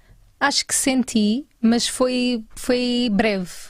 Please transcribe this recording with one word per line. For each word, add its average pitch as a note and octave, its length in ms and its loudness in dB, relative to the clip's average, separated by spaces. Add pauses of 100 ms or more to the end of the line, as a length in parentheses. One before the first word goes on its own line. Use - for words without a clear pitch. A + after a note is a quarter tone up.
(400)
Acho C#4 260 2
que - 80 -4
senti, A#3+ 720 0 (160)
mas A3+ 240 2
foi, B3 560 0 (140)
foi B3 560 0
breve. G3 360 0 (220)